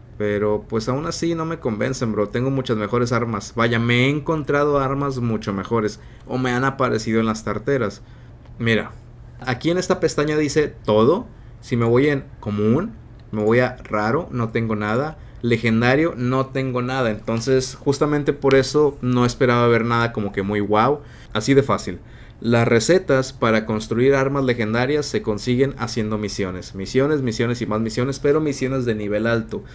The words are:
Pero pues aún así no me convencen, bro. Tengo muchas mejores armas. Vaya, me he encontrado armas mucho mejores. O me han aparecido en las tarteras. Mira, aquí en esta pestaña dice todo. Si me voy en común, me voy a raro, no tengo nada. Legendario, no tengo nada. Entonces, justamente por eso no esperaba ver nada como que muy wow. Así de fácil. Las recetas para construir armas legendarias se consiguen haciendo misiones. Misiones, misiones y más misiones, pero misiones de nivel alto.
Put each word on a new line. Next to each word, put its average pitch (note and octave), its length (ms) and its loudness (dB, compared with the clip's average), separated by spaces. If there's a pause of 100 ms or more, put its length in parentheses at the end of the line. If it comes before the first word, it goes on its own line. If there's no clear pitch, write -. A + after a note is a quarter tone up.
(180)
Pero G#2 520 0
pues A2+ 180 -2
aún C#3 200 -2
así E3+ 280 -2
no E3 80 -4
me E3 160 -6
convencen, A#2+ 540 -2
bro. G2+ 160 0
Tengo B2 200 -2
muchas B2+ 280 -2
mejores A2+ 340 0
armas. A2+ 420 -2
Vaya, A#2 260 0
me A#2+ 260 2
he C3+ 40 2
encontrado C#3+ 680 0
armas C#3 400 -2
mucho A2 320 -2
mejores. G#2 480 -2 (260)
O B2 120 -4
me B2+ 140 0
han B2 120 0
aparecido A#2+ 560 0
en A2 60 2
las A2 180 -2
tarteras. A2 580 -2 (560)
Mira, A2+ 360 0 (480)
aquí C3 300 -2
en F3 60 0
esta F3+ 220 0
pestaña D3+ 380 0
dice D3+ 360 0 (120)
todo. A2+ 420 4 (320)
Si - 160 -6
me A#2 100 2
voy B2 220 4
en C#3 160 0 (160)
común, A2 540 0 (400)
me G#2+ 100 -2
voy A2+ 160 4
a B2 240 0
raro, A2+ 480 -2
no A#2+ 220 -2
tengo A2+ 240 -2
nada. A#2 400 -2 (240)
Legendario, A#2+ 760 2
no B2+ 300 0
tengo C3 360 -4
nada. B2+ 300 0
Entonces, A2+ 680 -2
justamente D3 540 0
por C3+ 240 2
eso C#3 460 4
no B2 240 2
esperaba A#2+ 420 4
ver A#2 160 4
nada A#2 300 0
como G2+ 180 -4
que G2 120 -2
muy G#2 180 0
wow. G#2+ 400 2 (320)
Así A2+ 200 0
de C3+ 80 6
fácil. F#2+ 380 -2 (420)
Las A#2 260 2
recetas C3 640 2
para A2 340 2
construir A#2 480 2
armas C#3 300 0
legendarias B2 600 0
se A2+ 160 -4
consiguen B2 560 0
haciendo A2 400 -4
misiones. F#2+ 580 -6
Misiones, C3+ 460 0
misiones A#2+ 400 -2
y A2+ 40 -4
más G#2+ 140 0
misiones, B2 400 -2
pero D3 220 2
misiones C3+ 420 -2
de A#2+ 100 0
nivel G#2 320 -2
alto. A2+ 380 -2 (120)